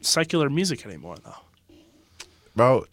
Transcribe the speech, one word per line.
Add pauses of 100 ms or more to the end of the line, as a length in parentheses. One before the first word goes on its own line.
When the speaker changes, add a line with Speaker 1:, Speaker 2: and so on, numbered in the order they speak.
Speaker 1:
secular
music
anymore, (100)
though. (1200)
Speaker 2:
Bro,